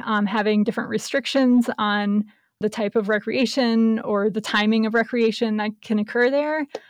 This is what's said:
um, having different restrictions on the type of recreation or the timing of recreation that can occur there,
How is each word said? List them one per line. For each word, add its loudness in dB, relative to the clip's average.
um, 0
having 2
different -4
restrictions 2
on 0
the 0
type -4
of 0
recreation 0
or 0
the -4
timing 0
of -2
recreation 0
that -4
can -2
occur 0
there, -2